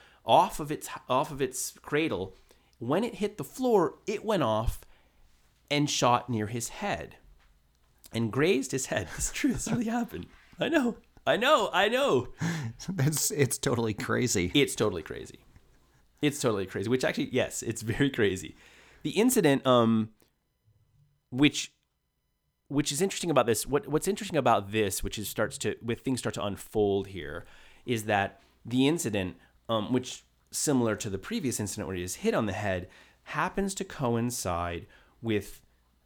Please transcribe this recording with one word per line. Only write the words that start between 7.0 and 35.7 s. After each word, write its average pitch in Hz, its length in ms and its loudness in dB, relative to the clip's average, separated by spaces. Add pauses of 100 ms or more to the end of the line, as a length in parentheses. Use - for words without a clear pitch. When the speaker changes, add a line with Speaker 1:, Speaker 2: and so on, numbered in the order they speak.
Speaker 1:
and 113 200 -2
grazed 190 400 2
his 139 140 -4
head. - 260 -4
<laughs> - 40 -12
It's - 160 -4
true. 269 220 0
This - 160 -6
really 233 160 0
happened. 226 400 -4 (340)
I 202 80 0
know. 262 280 2 (300)
I 139 100 2
know. 240 380 2
I 196 140 4
know. 226 400 2 (320)
Speaker 2:
<laughs> 113 280 -10
That's, 143 420 0
it's 131 280 2
totally 117 340 0
crazy. 104 600 0
Speaker 1:
It's 139 200 4
totally 98 280 0
crazy. - 380 -12 (800)
It's 147 180 0
totally 104 240 0
crazy, 98 240 -4
which 127 160 2
actually, 156 280 -2
yes, 120 300 -2
it's - 200 -6
very 113 260 0
crazy. 98 480 0 (460)
The 156 80 -4
incident, 175 560 4
um, 113 420 6 (1200)
which, 143 400 2 (1000)
which 143 220 0
is 143 120 -2
interesting 190 280 0
about 127 140 6
this, 110 220 2
what, 139 220 0
what's 151 200 0
interesting 196 300 -2
about 107 340 4
this, 104 300 0
which 98 160 -6
is 101 100 -6
starts 107 300 -2
to, - 240 -2
when 117 160 -4
things 131 200 -2
start - 180 -4
to - 80 -4
unfold 98 640 0
here, 82 360 -10 (400)
is 113 200 -2
that 101 360 0 (240)
the 127 240 4
incident, 104 480 -2 (320)
um, 110 240 -2
which 127 320 -2 (260)
similar 120 460 2
to 107 140 -8
the 95 80 -4
previous 175 420 -4
incident 98 280 -6
where 92 80 -4
he 90 60 -4
is 92 140 -8
hit 220 160 -2
on 139 140 0
the 98 80 -2
head, 92 340 -4 (360)
happens 185 500 -2
to 190 100 -6
coincide 104 1040 -2 (340)
with 107 400 -2 (460)